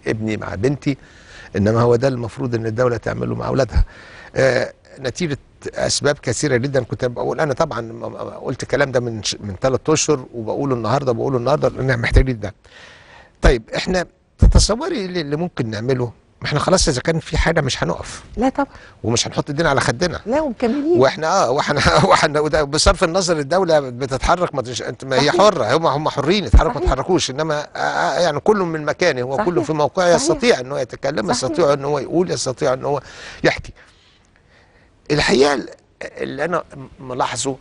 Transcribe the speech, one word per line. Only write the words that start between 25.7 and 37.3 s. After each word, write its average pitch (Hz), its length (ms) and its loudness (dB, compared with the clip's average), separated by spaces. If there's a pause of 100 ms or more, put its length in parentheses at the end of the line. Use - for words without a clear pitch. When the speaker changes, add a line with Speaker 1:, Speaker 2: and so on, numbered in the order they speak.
Speaker 1:
هم، 165 100 2
هم 147 220 0
حرين، 160 360 0
يتحركوا 147 240 8
ما 147 60 -2
Speaker 2:
صحيح. 359 180 0
Speaker 1:
يتحركوش، 135 380 0
إنما، 151 300 -2 (160)
آه، - 20 -8
آه، 147 420 0
يعني 151 200 0
كل 214 160 4
من 160 280 -4
مكانه، 147 380 0
هو 135 140 -4
كل 190 180 0
Speaker 2:
صحيح. 170 120 0
Speaker 1:
في 156 60 -4
موقعه 156 340 0 (100)
Speaker 2:
صحيح. 285 140 0
Speaker 1:
يستطيع 233 300 2
إن 127 120 -8
هو 143 60 -6
يتكلم، 151 540 -4
Speaker 2:
صحيح. 127 180 -2
Speaker 1:
يستطيع 143 220 2
إن 139 120 0
هو 143 140 -2
يقول، 156 320 -2
يستطيع 135 420 -2
إن 127 120 -4
هو 139 160 -2 (440)
يحكي. - 280 -2 (1400)
الحقيقة 147 440 4
ال-، - 140 -6 (340)
اللي 135 420 -8
أنا 170 200 -2 (360)
ملاحظه 131 600 -4